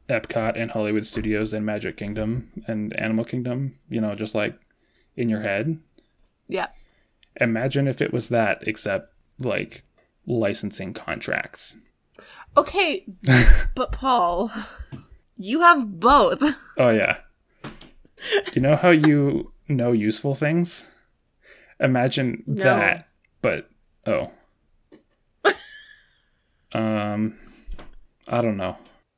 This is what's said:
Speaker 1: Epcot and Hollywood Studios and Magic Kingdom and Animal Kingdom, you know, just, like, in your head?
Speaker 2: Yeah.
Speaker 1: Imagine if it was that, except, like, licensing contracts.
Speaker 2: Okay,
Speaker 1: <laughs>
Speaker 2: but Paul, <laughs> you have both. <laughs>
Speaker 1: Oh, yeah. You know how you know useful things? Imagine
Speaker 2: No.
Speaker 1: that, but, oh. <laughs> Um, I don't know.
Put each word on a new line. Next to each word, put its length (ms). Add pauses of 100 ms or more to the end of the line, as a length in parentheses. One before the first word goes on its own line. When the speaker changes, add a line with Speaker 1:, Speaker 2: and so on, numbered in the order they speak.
Speaker 1:
Epcot 500
and 120
Hollywood 340
Studios 480
and 120
Magic 320
Kingdom 540 (160)
and 320
Animal 240
Kingdom, 520 (120)
you 140
know, 140
just, 200
like, 240 (560)
in 140
your 120
head? 380 (680)
Speaker 2:
Yeah. 200 (720)
Speaker 1:
Imagine 480
if 140
it 100
was 180
that, 380
except, 460 (260)
like, 440 (420)
licensing 680
contracts. 840 (800)
Speaker 2:
Okay, 480 (340)
Speaker 1:
<laughs> 360
Speaker 2:
but 180
Paul, 580 (440)
<laughs> 420
you 240
have 380
both. 440 (240)
<laughs> 100
Speaker 1:
Oh, 120
yeah. 300 (1300)
You 80
know 140
how 140
you 640 (160)
know 240
useful 420
things? 520 (920)
Imagine 680
Speaker 2:
No. 200
Speaker 1:
that, 420 (340)
but, 280 (360)
oh. 260 (1120)
<laughs> 100 (1200)
Um, 640 (920)
I 120
don't 160
know. 200 (400)